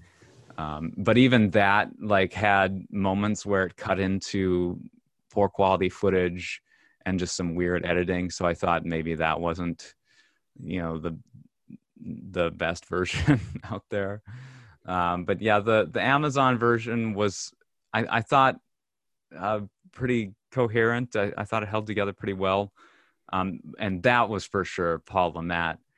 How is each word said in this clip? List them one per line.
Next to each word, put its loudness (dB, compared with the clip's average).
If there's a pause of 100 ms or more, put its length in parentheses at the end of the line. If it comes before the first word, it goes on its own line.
(560)
Um, -8
but 4
even 6
that, 4 (100)
like, 2
had 2
moments 0
where 0
it -10
cut -2
into 0 (500)
poor 2
quality 4
footage -2 (440)
and 0
just -4
some -4
weird 0
editing. 0
So -2
I 2
thought 0
maybe -2
that 0
wasn't, -4 (640)
you -6
know, -4
the, -6 (800)
the -4
best -4
<laughs> -8
version 0 (240)
out -10
there. -6 (640)
Um, 0
but -2
yeah, 4
the, 2
the -4
Amazon 2
version 0
was, -2 (400)
I, 0
I 2
thought, 2 (760)
uh, -2 (320)
pretty -2 (180)
coherent. 0
I, 0
I -4
thought -2
it -6
held -2
together -2
pretty -6
well. 0 (600)
Um, -2 (180)
and -4
that 4
was -4
for -4
sure -2
Paul 0
Le -10
Mat. -2 (200)